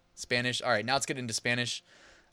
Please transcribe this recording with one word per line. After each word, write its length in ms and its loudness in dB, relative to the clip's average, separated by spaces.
Spanish. 480 0
All 80 0
right, 140 2
now 100 2
let's 120 2
get 120 -2
into 160 -4
Spanish. 500 0